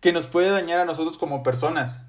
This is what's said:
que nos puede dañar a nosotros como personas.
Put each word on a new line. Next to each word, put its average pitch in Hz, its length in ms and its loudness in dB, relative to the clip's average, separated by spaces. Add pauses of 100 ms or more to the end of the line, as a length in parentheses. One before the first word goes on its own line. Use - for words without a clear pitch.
que 175 120 6
nos 170 160 -2
puede 175 200 4
dañar 175 300 0
a 180 60 4
nosotros 160 340 -4
como 143 240 -4
personas. 139 680 -2